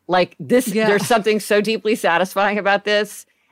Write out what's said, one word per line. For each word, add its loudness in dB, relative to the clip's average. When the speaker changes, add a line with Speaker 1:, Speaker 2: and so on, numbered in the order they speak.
Speaker 1:
Like 0
this, 0
Speaker 2:
Yeah. 0
Speaker 1:
there's 2
something 0
so 0
deeply -2
satisfying 0
about 0
this. -4